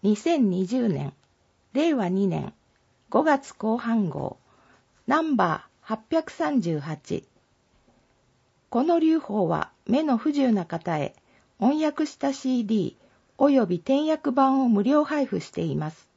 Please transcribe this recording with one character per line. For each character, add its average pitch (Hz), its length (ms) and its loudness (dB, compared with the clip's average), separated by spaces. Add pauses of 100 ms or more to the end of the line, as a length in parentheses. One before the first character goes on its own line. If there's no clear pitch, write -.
二 208 120 2
千 277 360 2
二 185 160 -2
十 240 200 -2
年、 143 260 -4 (580)
令 302 240 2
和 196 140 -2
二 190 180 0
年、 160 260 -4 (560)
五 294 140 2
月 285 320 0
後 220 200 -2
半 226 320 -2
号、 147 300 -8 (680)
ナ 294 140 0
ン 311 140 -2
バ 175 300 0 (160)
ー - 140 -20
八 220 40 -14 (120)
百 320 180 -2
三 294 320 -2
十 165 180 -2
八。 156 480 -8 (1400)
こ 240 140 0
の 339 160 2
流 320 200 2
法 202 280 -2
は 160 240 -2 (160)
目 285 160 2
の 269 140 0
不 311 120 -2
自 285 120 0
由 254 100 4
な 190 140 0
方 165 340 -4
へ - 160 -6 (420)
音 285 220 2
訳 302 260 0
し - 120 -12
た 277 160 -2
シ 254 260 -2
ー 220 80 -4
デ 220 80 0
ィ 196 140 0
ー - 60 -16 (440)
お 277 100 6
よ 262 160 4
び 175 140 -2
点 277 260 0
訳 302 240 -2
版 269 320 2
を 254 80 2
無 202 140 4
料 294 200 4
配 294 220 -2
布 180 140 -4
し - 100 -12
て - 140 -6
い 147 120 -2
ま 151 140 -4
す。 - 280 -20